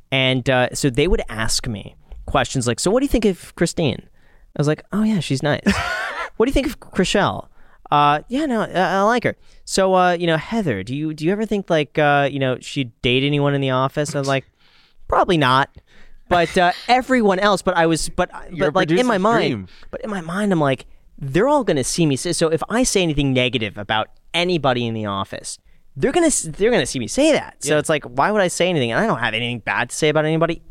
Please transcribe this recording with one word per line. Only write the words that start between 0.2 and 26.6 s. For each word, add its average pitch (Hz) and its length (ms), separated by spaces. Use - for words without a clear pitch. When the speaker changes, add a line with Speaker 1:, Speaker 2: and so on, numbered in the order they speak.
Speaker 1:
uh, 127 240
so - 160
they 143 180
would 180 220
ask 110 380
me 107 280
questions 127 420
like, 117 140
"So 180 100
what 247 80
do 277 60
you 277 40
think 233 140
of - 320
Christine?" - 460
I - 20
was 147 80
like, 151 240
"Oh 208 120
yeah, 214 180
she's 135 200
nice." 143 240
Speaker 2:
<laughs> - 720
Speaker 1:
"What 220 120
do - 20
you - 40
think 277 140
of - 140
Chrishell?" 175 680
"Uh, 147 380
yeah, 285 180
no, 233 180
I, - 100
I 180 300
like 233 200
her." 113 140
"So, 190 320
uh, 180 160
you 175 160
know, 160 100
Heather, 160 460
do 117 100
you, 156 200
do 151 120
you 175 60
ever 214 140
think, 208 240
like, 156 280
uh, 143 320
you 139 100
know, 127 200
she'd 127 320
date 131 220
anyone 143 320
in 139 60
the 135 100
office?" 139 440
I'm 139 80
like, 135 200
probably 196 240
not. 135 320
But, 175 280
uh, 180 220
Speaker 3:
<laughs> - 80
Speaker 1:
everyone 240 520
else, 202 220
but 180 160
I 165 80
was, 165 240
but, 180 200
Speaker 3:
Your 170 200
Speaker 1:
but, 135 40
like, 185 160
in 233 140
my 226 120
Speaker 3:
producer's 185 40
Speaker 1:
mind, 214 320
Speaker 3:
dream. 95 140
Speaker 1:
but - 100
in 214 80
my 196 120
mind, 190 300
I'm 170 100
like, 135 240
they're 151 280
all 285 160
gonna 151 200
see - 220
me. 139 100
So, 175 160
so 165 180
if 160 200
I 233 140
say 196 200
anything 143 300
negative 123 440
about 107 300
anybody 147 540
in 113 60
the 110 120
office, - 540
they're 143 160
gonna 339 160
s-, - 160
they're 185 280